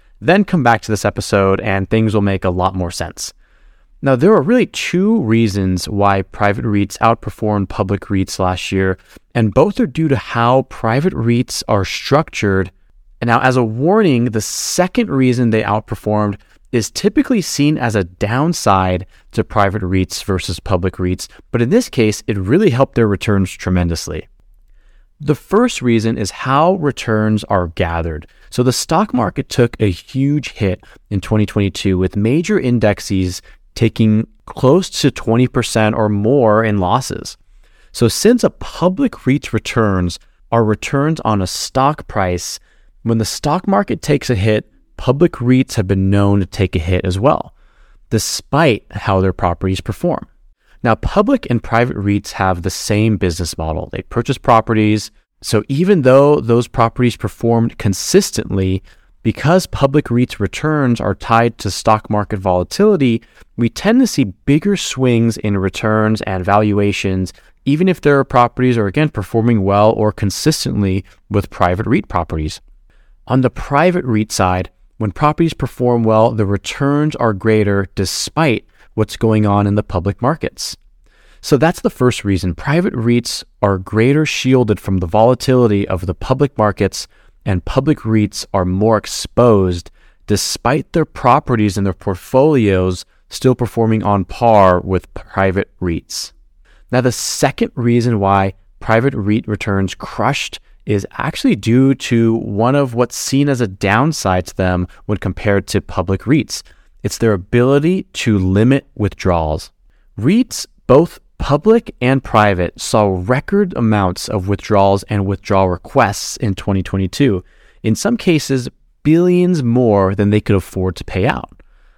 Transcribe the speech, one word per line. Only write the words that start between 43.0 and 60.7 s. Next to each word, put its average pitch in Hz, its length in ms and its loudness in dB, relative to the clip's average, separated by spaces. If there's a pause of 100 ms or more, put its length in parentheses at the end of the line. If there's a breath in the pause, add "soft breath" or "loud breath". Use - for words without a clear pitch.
when 113 160 0
the 110 80 0
stock 156 400 -4
market 196 340 0
takes 147 300 -2
a 123 40 2
hit, 107 380 0 (240)
public 147 360 0
reits 127 420 0
have 98 120 -2
been 95 220 0
known 101 320 2
to 92 60 -2
take - 280 -2
a 92 40 0
hit 90 260 -2
as 92 140 -2
well, 143 360 0 (540)
despite - 840 0
how 98 280 0
their 95 140 2
properties 95 480 -2
perform. - 440 -4 (560)
Now, 113 120 2
public - 560 0
and 120 120 0
private 120 340 0
reits 101 360 -2
have 92 300 -2
the 92 80 -2
same 107 480 0
business 87 400 -4
model. 80 340 -6
They - 100 -8
purchase - 360 -4
properties. 110 720 2 (320)
So 107 260 0
even 175 320 2
though 139 400 6
those 117 280 0
properties 120 480 0
performed 117 600 -2
consistently, 98 1080 -2 (400 soft breath)
because 165 440 0
public 139 380 0
reits 123 340 -2
returns 135 640 -2